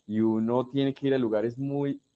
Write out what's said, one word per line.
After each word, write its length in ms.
y 140
uno 480
tiene 260
que 140
ir 60
a 40
lugares 400
muy 440